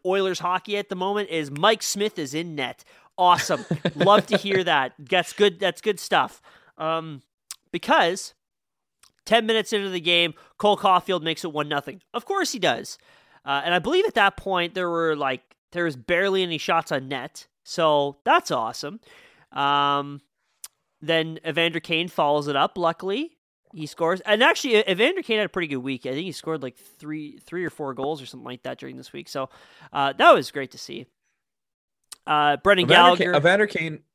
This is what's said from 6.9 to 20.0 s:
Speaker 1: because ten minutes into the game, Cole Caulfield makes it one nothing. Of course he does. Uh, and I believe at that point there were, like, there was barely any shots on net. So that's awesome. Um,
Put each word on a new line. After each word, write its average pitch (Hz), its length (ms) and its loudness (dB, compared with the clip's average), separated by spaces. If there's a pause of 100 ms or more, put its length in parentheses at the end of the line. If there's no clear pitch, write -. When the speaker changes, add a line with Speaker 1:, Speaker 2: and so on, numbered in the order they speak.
Speaker 1:
because 196 600 0 (920)
ten 226 200 4
minutes 220 280 0
into 202 160 -2
the 185 100 -6
game, 170 340 2 (240)
Cole 208 200 2
Caulfield 180 460 2
makes 160 200 -4
it 170 80 -6
one 147 160 -4
nothing. 143 340 -6 (120)
Of - 100 -6
course 392 300 -2
he 262 60 -8
does. - 380 -2 (460)
Uh, 139 220 -4
and 170 80 0
I 180 60 2
believe 320 260 2
at 415 80 -4
that 196 240 2
point 175 360 -4
there 180 160 -4
were, 165 280 0
like, 135 240 -4 (300)
there 175 120 -4
was 165 120 -2
barely 185 480 0
any 170 140 -4
shots 165 340 -2
on 135 180 -4
net. 135 380 -10 (160)
So 147 600 2
that's 302 280 2
awesome. 139 480 -4 (520)
Um, 143 720 0 (800)